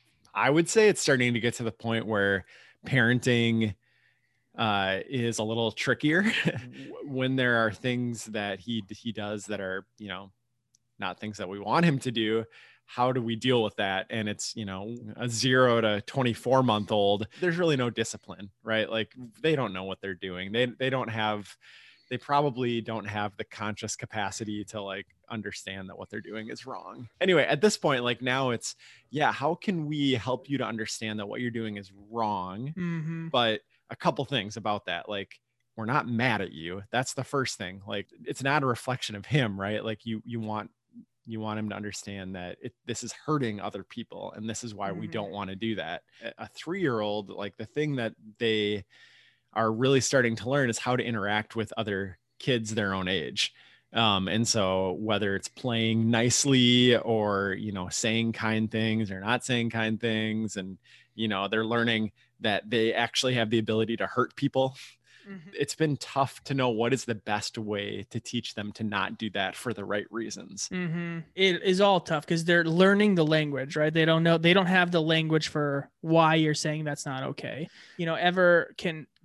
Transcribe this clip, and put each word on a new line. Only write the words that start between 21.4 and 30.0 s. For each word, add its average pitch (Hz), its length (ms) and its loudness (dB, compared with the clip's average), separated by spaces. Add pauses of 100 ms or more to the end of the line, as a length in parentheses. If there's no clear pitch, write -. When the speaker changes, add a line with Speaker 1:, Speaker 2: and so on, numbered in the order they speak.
Speaker 1:
they 127 80 -4
probably 127 640 0
don't 107 240 -6
have 104 320 -4
the 110 60 -8
conscious 107 520 -8
capacity 104 720 -6
to, 104 160 -10
like, 98 240 -8 (240)
understand 98 580 -10
that 95 100 -16
what 101 120 -14
they're 110 100 -8
doing 110 300 -12
is 123 160 -12
wrong. 110 420 -14 (140)
Anyway, 175 220 4
at 143 180 2
this 208 160 4
point, 135 260 2
like, 120 180 -2
now 127 280 0
it's, - 260 -4 (340)
yeah, 131 220 2
how 151 220 0
can 170 320 -4
we 143 260 2